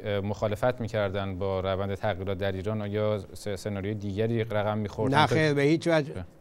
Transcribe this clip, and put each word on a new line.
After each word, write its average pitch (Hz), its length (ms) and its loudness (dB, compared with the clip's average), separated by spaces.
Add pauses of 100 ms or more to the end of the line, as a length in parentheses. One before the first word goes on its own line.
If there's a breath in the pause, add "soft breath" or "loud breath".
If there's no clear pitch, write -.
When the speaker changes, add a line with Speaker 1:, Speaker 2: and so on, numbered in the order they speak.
Speaker 1:
اه، 101 160 0
مخالفت 104 600 0
می‌کردن 98 580 -2
با 95 220 0
روند 95 340 0
تغییرات 95 440 -2
در 98 140 0
ایران، 104 300 -4
آیا 107 360 0 (160)
س-، - 140 -8
سناریوی 101 460 -4
دیگری 107 500 0
رقم 107 340 0
می‌خورد؟ 110 320 -2
Speaker 2:
نه 139 60 4
Speaker 1:
همونطور 156 220 6
Speaker 2:
خیر، 156 160 4
به 139 80 2
هیچ 165 260 4
وجه، 156 240 2
Speaker 1:
بله. 90 120 -8 (160)